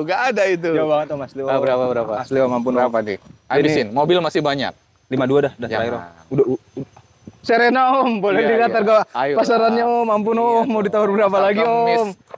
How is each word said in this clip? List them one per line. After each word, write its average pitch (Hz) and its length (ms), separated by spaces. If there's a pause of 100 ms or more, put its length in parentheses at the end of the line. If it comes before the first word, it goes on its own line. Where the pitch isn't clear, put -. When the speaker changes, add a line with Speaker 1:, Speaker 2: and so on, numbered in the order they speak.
Speaker 1:
Nggak 180 200 (100)
ada 208 160
itu. 175 240
Speaker 2:
Jauh 156 160
banget, 151 240
Om. 143 100
Asli, 135 220
Om. 135 80
Speaker 1:
Ah, 135 80
berapa, 127 260
berapa? 117 320
Speaker 2:
Asli, 131 220
Om. 131 100
Ampun, 123 220
Om. 123 80
Speaker 1:
Berapa 123 240
nih? 104 160
Speaker 2:
Ini - 320
Speaker 1:
Habisin. 143 400
Mobil 151 260
masih 165 220
banyak. 139 320 (400)
Speaker 2:
Lima 131 160
dua 135 180
dah, - 80
dah - 140
Speaker 1:
Jangan. 110 160
Speaker 2:
terakhir, 120 100
Om. 85 380
Udah, 131 160
u-, 131 140 (180)
u-, - 80 (560)
Serena, 254 560
Om. 233 240
Boleh 202 160
Speaker 1:
Iya, 233 80
Speaker 2:
dilihat 226 240
Speaker 1:
iya. 220 80
Speaker 2:
harga 214 160 (160)
Speaker 1:
Ayo 139 240
Speaker 2:
pasarannya, 226 480
Speaker 1:
lah. 240 160
Speaker 2:
Om. 233 80
Ampun, 214 280
Speaker 1:
Iya, 233 120
Speaker 2:
Om. 233 160
Mau 254 80
Speaker 1:
dong. 214 160
Speaker 2:
ditawar 208 240
berapa 196 240
Speaker 1:
Pasar 196 80
Speaker 2:
lagi, 202 160
Speaker 1:
Kemis. 233 400
Speaker 2:
Om? 214 100 (280)